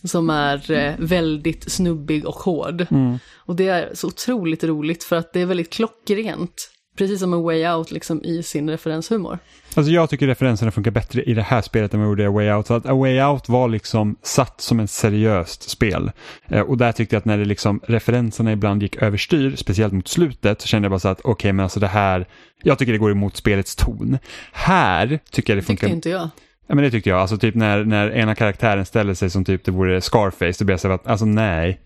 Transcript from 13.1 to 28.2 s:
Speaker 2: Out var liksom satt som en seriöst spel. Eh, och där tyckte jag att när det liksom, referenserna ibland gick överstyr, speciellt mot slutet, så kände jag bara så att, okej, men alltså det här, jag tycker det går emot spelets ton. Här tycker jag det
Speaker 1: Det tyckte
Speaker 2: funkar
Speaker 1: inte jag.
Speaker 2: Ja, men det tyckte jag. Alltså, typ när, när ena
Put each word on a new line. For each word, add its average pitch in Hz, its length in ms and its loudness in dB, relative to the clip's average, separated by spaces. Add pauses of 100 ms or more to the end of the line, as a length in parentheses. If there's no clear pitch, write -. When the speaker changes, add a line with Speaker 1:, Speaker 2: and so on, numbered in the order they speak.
Speaker 2:
Out 139 260 0
var 123 200 4
liksom 107 540 0
satt - 380 -2
som 117 200 2
en 104 80 0
seriöst 107 840 0
spel. 95 400 0 (380)
Eh, 107 120 2
och 120 180 0
där 117 140 4
tyckte 113 220 0
jag 107 40 2
att 101 60 -2
när 104 140 2
det 104 60 2
liksom, 104 420 0
referenserna 117 680 0
ibland 104 300 0
gick 101 140 -4
överstyr, 135 600 0
speciellt 104 360 0
mot 92 160 -2
slutet, 123 520 0
så - 80 -8
kände 104 180 2
jag 95 40 0
bara 95 100 0
så 101 80 0
att, 92 160 -2
okej, 101 280 0
men 95 100 2
alltså 95 180 -2
det 104 60 2
här, 95 420 0 (340)
jag 139 160 4
tycker 120 140 2
det 110 60 2
går 107 120 4
emot 101 260 0
spelets 98 400 0
ton. 113 420 0 (340)
Här 131 680 2 (120)
tycker - 220 0
jag 101 40 4
det 98 40 0
Speaker 1:
Det 90 60 -8
tyckte 104 200 -2
Speaker 2:
funkar 98 100 0
Speaker 1:
inte 160 140 -4
jag. 175 180 -4 (420)
Speaker 2:
Ja, - 40 0
men 143 100 4
det 135 60 4
tyckte 107 200 0
jag. 92 100 4
Alltså, 95 180 0
typ 110 160 0
när, 107 300 2
när 107 260 2
ena 110 240 0